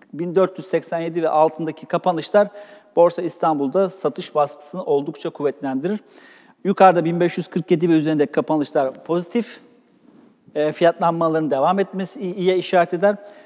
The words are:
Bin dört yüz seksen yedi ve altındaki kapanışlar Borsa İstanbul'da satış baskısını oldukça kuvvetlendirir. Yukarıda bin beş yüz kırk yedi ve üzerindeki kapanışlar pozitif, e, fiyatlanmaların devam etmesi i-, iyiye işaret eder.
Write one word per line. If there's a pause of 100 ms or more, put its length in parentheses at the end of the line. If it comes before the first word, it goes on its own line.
(140)
Bin
dört
yüz
seksen
yedi
ve
altındaki
kapanışlar (480)
Borsa
İstanbul'da
satış
baskısını
oldukça
kuvvetlendirir. (680)
Yukarıda
bin
beş
yüz
kırk
yedi
ve
üzerindeki
kapanışlar
pozitif, (960)
e,
fiyatlanmaların
devam
etmesi
i-,
iyiye
işaret
eder. (300)